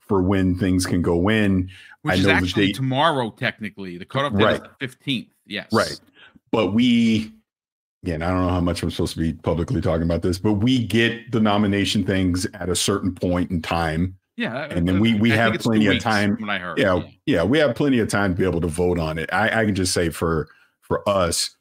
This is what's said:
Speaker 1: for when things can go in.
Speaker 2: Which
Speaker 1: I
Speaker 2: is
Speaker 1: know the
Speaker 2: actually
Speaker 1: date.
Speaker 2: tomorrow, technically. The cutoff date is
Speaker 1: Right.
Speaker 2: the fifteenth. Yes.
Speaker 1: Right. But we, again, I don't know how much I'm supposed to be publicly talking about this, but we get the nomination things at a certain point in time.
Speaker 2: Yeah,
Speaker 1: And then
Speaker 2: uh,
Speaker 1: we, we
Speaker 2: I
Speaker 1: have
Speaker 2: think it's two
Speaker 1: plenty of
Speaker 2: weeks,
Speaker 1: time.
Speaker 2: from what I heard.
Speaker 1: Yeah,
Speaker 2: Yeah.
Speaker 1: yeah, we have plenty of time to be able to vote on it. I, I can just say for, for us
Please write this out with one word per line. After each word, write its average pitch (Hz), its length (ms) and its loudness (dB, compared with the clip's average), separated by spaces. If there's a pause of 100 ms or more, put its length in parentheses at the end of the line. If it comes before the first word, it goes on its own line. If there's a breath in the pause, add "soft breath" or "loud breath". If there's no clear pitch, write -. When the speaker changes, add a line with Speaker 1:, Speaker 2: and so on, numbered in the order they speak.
Speaker 1:
for 98 200 0
when 92 340 2
things 92 300 0
can 92 160 0
go 85 280 0
in. 98 420 2 (320 loud breath)
Speaker 2:
Which 151 100 -2
Speaker 1:
I - 40 2
Speaker 2:
is 95 40 2
Speaker 1:
know 95 60 4
the 95 80 4
Speaker 2:
actually 98 320 2
Speaker 1:
date. 107 80 0
Speaker 2:
tomorrow, 131 560 0
technically. 98 680 -8
The 92 80 -12
cutoff 135 280 -4
date 101 100 2
is 104 160 2
Speaker 1:
Right. - 20 -14 (180)
Speaker 2:
the 135 80 -6
fifteenth. 123 420 -6 (180)
Yes. 98 260 -8
Speaker 1:
Right. 87 260 0 (520 loud breath)
But 107 160 2
we, 113 680 2 (720)
again, 82 180 -4
I 85 80 -2
don't 92 160 0
know 87 80 0
how 90 80 0
much 85 220 -2
I'm 82 80 -2
supposed - 240 -4
to - 40 -8
be 80 140 -2
publicly 82 480 -2
talking 82 220 0
about 85 180 0
this, 90 160 -2
but 107 160 0
we 120 320 0
get 113 460 -2
the 113 80 0
nomination 101 680 2
things 92 480 0
at 90 160 -8
a 85 60 0
certain 98 400 -2
point 90 340 -2
in 90 100 -2
time. 85 560 -2 (220)
Speaker 2:
Yeah, 170 320 -6
Speaker 1:
And 87 180 0
then 92 100 2
Speaker 2:
uh, - 20 2
Speaker 1:
we, 113 160 4
we 113 180 4
Speaker 2:
I - 20 4
Speaker 1:
have 113 120 4
Speaker 2:
think 110 80 2
it's - 80 -8
two 120 80 0
Speaker 1:
plenty 107 160 4
of 95 60 4
Speaker 2:
weeks, 87 100 -2
Speaker 1:
time. 104 320 2
Speaker 2:
from 110 100 -10
what 101 80 -4
I 95 60 -4
heard. 87 180 -8
Speaker 1:
Yeah, 92 200 2
Speaker 2:
Yeah. - 60 -2 (220)
Speaker 1:
yeah, 95 180 2
we 120 140 2
have 139 180 2
plenty 139 220 2
of 104 100 2
time 101 280 0
to 92 40 -6
be 95 80 2
able 85 140 0
to 87 60 -2
vote 85 320 0
on 80 180 -4
it. 80 160 -6
I, 107 280 0
I 110 40 2
can 104 80 0
just 92 180 0
say 87 200 0
for, 82 360 -2 (340 soft breath)
for - 280 -4
us 90 520 0